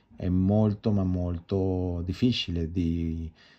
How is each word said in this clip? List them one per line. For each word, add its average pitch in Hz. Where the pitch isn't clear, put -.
è -
molto, 101
ma 101
molto 90
difficile 90
di, 82